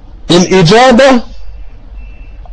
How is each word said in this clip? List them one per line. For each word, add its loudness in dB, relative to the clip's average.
الإجابة، 4